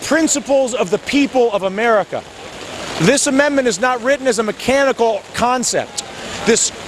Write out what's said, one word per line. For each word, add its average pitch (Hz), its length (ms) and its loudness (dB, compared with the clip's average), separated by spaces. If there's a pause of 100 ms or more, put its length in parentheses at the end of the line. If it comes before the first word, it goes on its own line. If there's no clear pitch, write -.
principles 269 720 2
of 202 160 -2
the 202 80 2
people 262 520 2
of 196 120 -2
America. 196 600 0 (800)
This 254 260 4
amendment 277 400 2
is 190 120 0
not 254 220 0
written 262 260 0
as 226 120 2
a 226 40 -2
mechanical 233 760 0 (120)
concept. 226 680 -2 (420)
This - 260 2 (160)